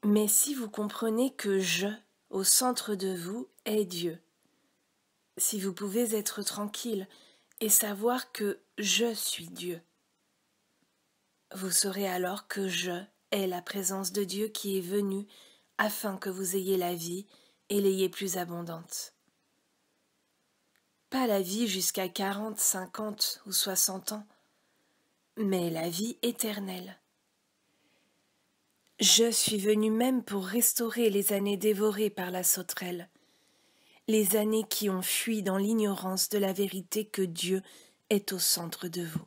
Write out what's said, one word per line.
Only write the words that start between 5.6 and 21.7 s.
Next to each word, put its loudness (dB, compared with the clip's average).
vous -2
pouvez 0
être -4
tranquille -4
et -2
savoir 2
que -4
je 2
suis -6
Dieu, -8
vous -6
saurez 0
alors -4
que -4
je -4
est 0
la -2
présence -4
de 0
Dieu -4
qui -2
est 2
venue -2
afin -2
que -6
vous -2
ayez 2
la 0
vie -6
et 2
l'ayez 4
plus -4
abondante. -8
Pas 2
la 4
vie 0
jusqu'à 0